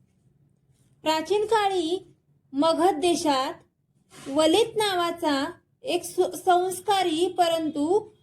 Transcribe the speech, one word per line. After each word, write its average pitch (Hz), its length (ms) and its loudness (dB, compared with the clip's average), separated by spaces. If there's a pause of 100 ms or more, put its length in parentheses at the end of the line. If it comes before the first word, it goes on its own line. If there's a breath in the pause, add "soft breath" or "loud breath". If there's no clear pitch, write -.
(1040)
प्राचीन 320 440 0
काळी 381 680 -2 (380)
मगध 320 420 2
देशात 302 600 0 (760)
वलित 320 380 4 (100)
नावाचा 339 760 -2 (300)
एक 339 220 -4
सु-, 359 260 -2
संस्कारी 359 1000 0
परंतु 330 840 0 (120)